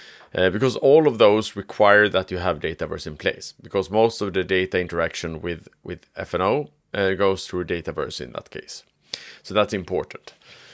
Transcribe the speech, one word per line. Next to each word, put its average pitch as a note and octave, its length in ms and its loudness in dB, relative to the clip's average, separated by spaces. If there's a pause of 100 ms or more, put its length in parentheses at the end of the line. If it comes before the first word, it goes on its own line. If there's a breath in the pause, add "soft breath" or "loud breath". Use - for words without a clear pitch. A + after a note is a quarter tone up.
(360 loud breath)
Uh, F#2 160 2
because A2+ 240 0
all D3+ 320 6
of A#2 100 0
those G#2+ 380 4
require G#2 520 4
that F#2 220 -2
you F#2 80 -4
have F2 220 -2
Dataverse D#2+ 480 -8
in D2+ 100 -12
place, - 420 -6
because F#2+ 300 -4
most A2+ 320 2
of G2+ 120 -4
the F#2 100 0
data F#2 360 0
interaction E2 600 -4
with, F2 260 -8 (160)
with E2+ 220 -14 (100)
F - 200 -8
N F2 80 0
O, C3+ 260 0 (240)
uh, G2 220 0
goes F#2+ 320 0
through F2+ 180 -6
Dataverse E2 560 -6
in B1 120 -14
that - 180 -12
case. - 320 -16 (580 loud breath)
So - 140 -8
that's G#2 180 2
important. - 600 -6 (380 soft breath)